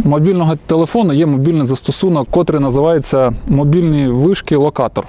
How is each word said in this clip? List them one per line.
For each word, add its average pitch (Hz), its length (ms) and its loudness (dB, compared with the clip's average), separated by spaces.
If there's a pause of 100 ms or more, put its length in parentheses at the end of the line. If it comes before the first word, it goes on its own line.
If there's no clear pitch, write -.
мобільного 160 520 0
телефону 165 580 -2
є 156 120 2
мобільний 147 420 0
застосунок, 143 640 -2
котрий 160 300 0
називається 139 720 0 (140)
мобільні 147 600 2
вишки 151 480 0
локатор. 139 540 -2